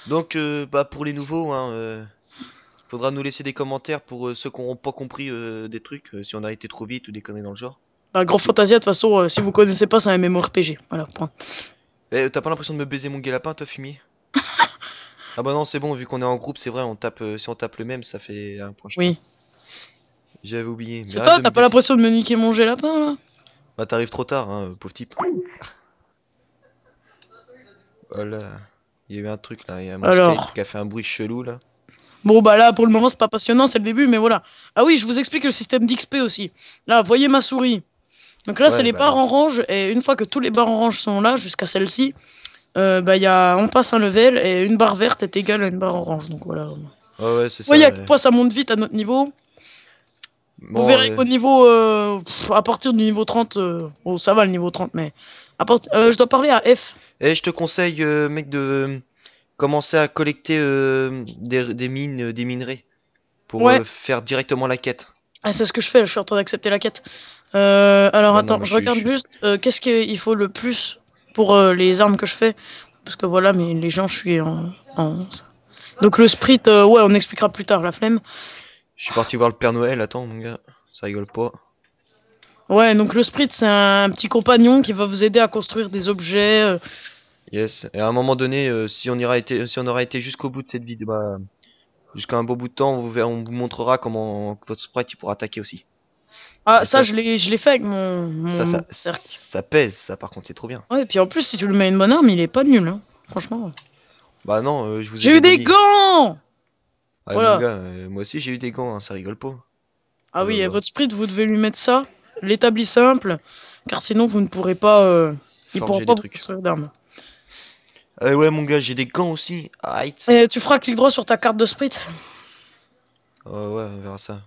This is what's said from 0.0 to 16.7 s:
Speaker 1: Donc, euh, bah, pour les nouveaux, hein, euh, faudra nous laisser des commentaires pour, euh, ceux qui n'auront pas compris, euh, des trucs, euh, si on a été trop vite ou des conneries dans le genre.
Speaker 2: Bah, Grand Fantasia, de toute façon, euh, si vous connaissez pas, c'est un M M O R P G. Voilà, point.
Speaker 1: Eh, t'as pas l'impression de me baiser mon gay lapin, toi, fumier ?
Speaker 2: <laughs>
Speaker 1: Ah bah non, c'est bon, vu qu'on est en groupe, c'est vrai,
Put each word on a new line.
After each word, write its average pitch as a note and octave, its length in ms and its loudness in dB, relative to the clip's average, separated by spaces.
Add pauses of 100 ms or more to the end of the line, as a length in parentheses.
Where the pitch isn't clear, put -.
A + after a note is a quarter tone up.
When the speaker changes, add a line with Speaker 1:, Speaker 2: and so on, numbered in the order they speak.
Speaker 1:
Donc, D#3+ 300 -4
euh, D3 300 -4
bah, C#3+ 180 -2
pour C#3+ 200 -12
les D3 80 -6
nouveaux, D3 400 -8
hein, C3 200 -6
euh, A2+ 300 -10 (880)
faudra B2 220 -4
nous C#3 120 -8
laisser C#3 200 -8
des C#3 100 -8
commentaires C3+ 480 -8
pour, B2 280 -12
euh, A#2+ 80 -8
ceux - 140 -12
qui C3+ 100 -16
n'auront B2+ 160 -10
pas C3+ 160 -10
compris, C#3 380 -14
euh, A2+ 380 -10
des A2 120 -14
trucs, - 340 -20
euh, G2+ 80 -14
si G#2 140 -14
on G#2+ 80 -12
a G#2+ 80 -8
été A2 160 -16
trop - 180 -16
vite B2 220 -14
ou G#2+ 40 -16
des G#2+ 80 -16
conneries G#2 220 -16
dans G2+ 80 -14
le G2+ 60 -16
genre. B2 240 -16 (340)
Speaker 2:
Bah, F#3 100 0
Grand F3+ 140 2
Fantasia, G#3 380 2
de - 20 6
toute A3 60 -2
façon, G3+ 340 2
euh, F3 100 2
si - 120 -4
vous G3 120 -2
connaissez G3+ 360 2
pas, A3+ 100 4
c'est G#3+ 120 2
un F#3+ 40 4
M F3+ 100 0
M F3+ 120 0
O F3+ 40 -2
R F3 100 -4
P F#3 120 0
G. D#3 160 -4 (100)
Voilà, D#3+ 180 -8
point. - 240 -10 (840)
Speaker 1:
Eh, C3 180 -2
t'as C#3+ 100 -4
pas D#3 100 -6
l'impression D3+ 240 -8
de D3 40 -8
me C#3+ 60 -6
baiser C#3 240 -10
mon C#3 100 -12
gay C3 140 -8
lapin, B2+ 220 -8
toi, D3 120 -14
fumier ? C#3 340 -18 (340)
Speaker 2:
<laughs> C#4 60 -2 (960)
Speaker 1:
Ah A#2+ 80 -8
bah C#3 120 -4
non, D3+ 100 -2
c'est C#3+ 140 -8
bon, D3 160 -6
vu B2+ 100 -12
qu'on B2+ 160 -10
est B2+ 60 -4
en B2 100 -2
groupe, B2 220 -12
c'est - 100 -10
vrai, B2 140 -8